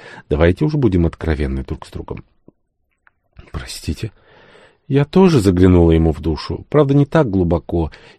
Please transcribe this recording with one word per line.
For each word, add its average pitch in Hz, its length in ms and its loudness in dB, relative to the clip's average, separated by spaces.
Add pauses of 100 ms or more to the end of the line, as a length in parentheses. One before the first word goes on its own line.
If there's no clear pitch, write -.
(280)
Давайте 85 380 0
уж 151 80 -4
будем 98 320 0
откровенны 69 580 -6
друг - 220 -14
с - 60 -20
другом». - 340 -14 (1300)
«Простите». - 600 -12 (800)
Я 143 160 0
тоже 175 340 4
заглянула 90 520 4
ему 82 200 2
в 76 80 -6
душу, - 500 -8
правда, 143 240 2
не 143 120 2
так 151 240 -2
глубоко, 85 600 -2 (300)